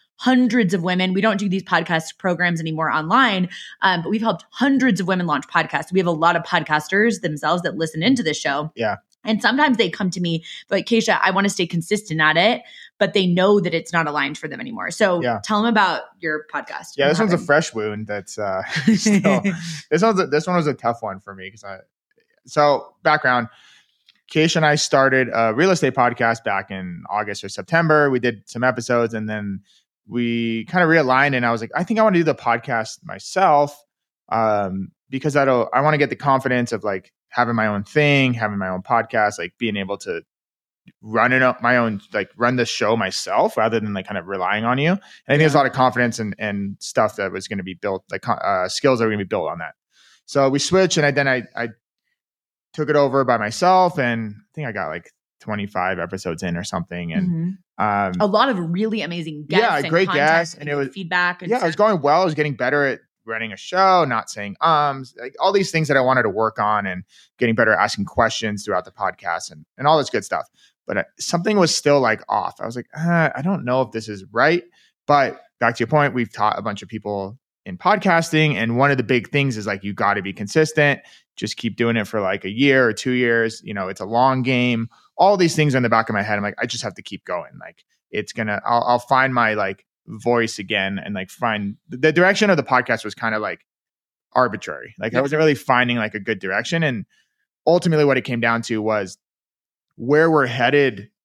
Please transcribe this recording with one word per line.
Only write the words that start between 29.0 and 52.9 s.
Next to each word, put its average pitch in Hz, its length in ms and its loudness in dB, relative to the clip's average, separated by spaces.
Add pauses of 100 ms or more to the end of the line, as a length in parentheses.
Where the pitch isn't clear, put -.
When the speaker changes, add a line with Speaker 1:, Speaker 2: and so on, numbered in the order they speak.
Speaker 2:
and 107 160 -6
then 101 320 -8 (460)
we 117 640 -4
kinda 180 180 2
realigned 139 480 4
and 123 100 0
I 117 60 2
was 113 100 -2
like, 117 140 -10
"I 170 80 -2
think 214 160 0
I 220 40 4
wanna 196 140 4
do 170 60 4
the 156 100 2
podcast 117 720 -4
myself," 143 760 0 (500)
um, 104 640 0 (180)
because 135 240 -2
that'll, 135 400 2
I 131 80 2
wanna 151 160 2
get 139 120 2
the - 60 -8
confidence 127 560 0
of, 104 120 -4
like, 98 280 -6 (200)
having 120 240 0
my 110 120 2
own 101 160 -2
thing, 139 500 2
having 107 240 -4
my 95 120 -4
own 92 120 -6
podcast, 110 560 0
like, 87 220 -8
being 107 180 -2
able 98 220 -6
to 85 240 -8 (800)
run 113 280 2
it 131 120 4
up 123 180 2
my 123 160 2
own, 113 240 0 (100)
like, 104 240 -4
run 120 200 0
the 120 100 0
show 113 320 0
myself 107 580 -2
rather 113 240 0
than, 104 140 -4
like, 95 140 -8
kind 104 100 -8
of 87 100 -8
relying 95 380 -2
on 127 140 0
you. 151 100 2
And 196 100 0 (280)
I 131 60 0
think 143 80 4
there's 151 120 4
a 151 40 4
Speaker 1:
Yeah. 143 40 6
Speaker 2:
lot 135 60 2
of 127 60 -6
confidence 123 440 0
and, 107 220 -6
and 101 400 -6
stuff - 380 -2
that 98 140 -4
was 95 160 -8
gonna 98 140 -6
be 92 140 -12
built, 98 360 -6
like, 98 120 -8
co-, 120 100 -2
uh, 92 340 -2
skills 131 300 0
that 117 80 0
were 110 60 0
gonna 101 120 -4
be 90 40 -8
built 90 200 -4
on 85 120 -8
that. 78 160 -14 (500)
So 139 240 0
we 139 80 0
switched 180 400 2
and 147 80 2
I, 143 60 2
then 139 160 0
I, 127 160 0 (120)
I 117 140 -6 (1040)
took 151 160 -4
it 151 60 2